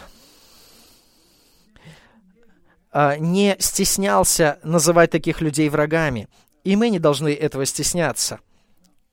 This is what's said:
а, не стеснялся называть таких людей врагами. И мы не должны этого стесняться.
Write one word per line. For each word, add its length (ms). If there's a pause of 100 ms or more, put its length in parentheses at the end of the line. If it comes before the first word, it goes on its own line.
(3000)
а, 260
не 420
стеснялся 1040
называть 480
таких 300
людей 260
врагами. 640 (340)
И 140
мы 120
не 80
должны 360
этого 320
стесняться. 720 (720)